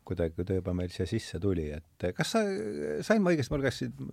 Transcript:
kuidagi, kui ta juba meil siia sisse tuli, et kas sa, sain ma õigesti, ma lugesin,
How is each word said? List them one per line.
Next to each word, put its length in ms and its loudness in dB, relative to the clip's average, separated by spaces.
kuidagi, 280 0
kui 100 -2
ta 120 2
juba 180 0
meil 160 -2
siia 160 -2
sisse 340 -4
tuli, 300 2
et 440 -6
kas 200 -2
sa, 60 4
sain 220 4
ma 80 6
õigesti, 220 2
ma 80 0
lugesin, 320 0